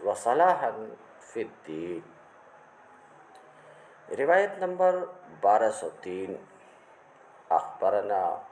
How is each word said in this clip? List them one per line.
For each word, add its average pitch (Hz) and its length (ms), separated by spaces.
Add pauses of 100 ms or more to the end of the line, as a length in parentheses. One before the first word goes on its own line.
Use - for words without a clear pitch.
وصلاحاً 135 640 (500)
فی - 220
الدین۔" 82 720 (2000)
روایت 180 400
نمبر 180 480 (360)
بارہ 107 300
سو - 180 (120)
تین۔ 92 340 (1120)
اخبرنا 95 880 (140)